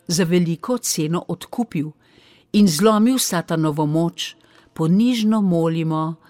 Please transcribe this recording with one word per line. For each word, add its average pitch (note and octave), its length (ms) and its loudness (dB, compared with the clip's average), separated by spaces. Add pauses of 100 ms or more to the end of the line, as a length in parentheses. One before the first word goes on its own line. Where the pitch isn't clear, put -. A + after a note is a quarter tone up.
za E3+ 160 0
veliko F3 540 -2
ceno E3 500 -4
odkupil E3+ 640 -6 (600)
in G#3 140 6
zlomil G#3+ 520 2
satanovo D#3+ 680 -2
moč, E3 500 -2 (380)
ponižno G#3+ 680 2
molimo, E3 760 0 (140)